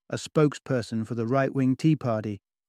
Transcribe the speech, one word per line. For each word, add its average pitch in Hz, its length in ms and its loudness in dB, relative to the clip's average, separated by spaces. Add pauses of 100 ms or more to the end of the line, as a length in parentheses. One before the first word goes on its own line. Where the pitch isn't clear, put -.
(100)
a 117 60 -4
spokesperson 123 880 0
for 120 80 -8
the 113 120 -2
right-wing 135 500 2
Tea 156 200 4
Party, 110 440 -4 (280)